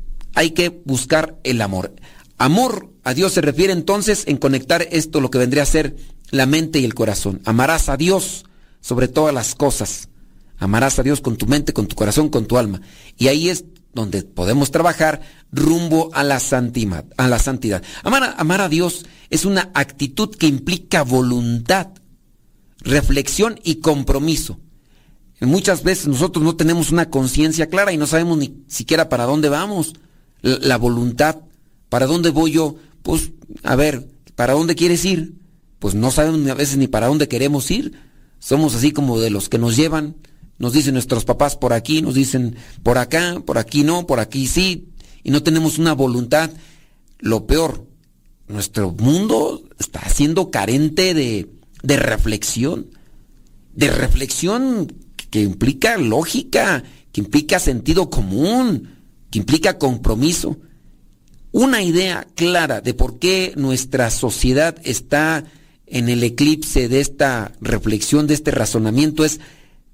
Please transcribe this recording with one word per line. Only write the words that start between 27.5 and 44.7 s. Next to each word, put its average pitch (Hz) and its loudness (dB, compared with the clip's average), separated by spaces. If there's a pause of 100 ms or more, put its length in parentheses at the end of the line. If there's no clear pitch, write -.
clara 190 0
y 165 -2
no 147 0
sabemos 165 2
ni - -6
siquiera 160 0
para 120 0
dónde 147 2
vamos. 170 -2 (480)
La, 131 0
la 131 2
voluntad, 120 0 (500)
¿para 123 2
dónde 165 2
voy 156 2
yo? 156 0 (260)
Pues, - -2 (320)
a 127 0
ver, 139 0 (280)
¿para 123 0
dónde 165 0
quieres 170 2
ir? 190 -2 (460)
Pues 98 -2
no 120 2
sabemos 151 2
a 135 0
veces 139 -2
ni 135 4
para 110 0
dónde 147 2
queremos 135 -2
ir. 233 -4 (440)
Somos 139 0
así 131 2
como 135 0
de 113 0
los 101 -4
que 113 0
nos 117 0
llevan, 151 0 (440)
nos 120 -2
dicen 143 2
nuestros 120 -2
papás 139 0
por 120 0
aquí, 151 0
nos 131 -2
dicen 127 0 (280)
por 123 2
acá, 170 -2
por - -4
aquí 143 0
no, 170 0
por 131 0
aquí 131 -4
sí, 180 -2 (340)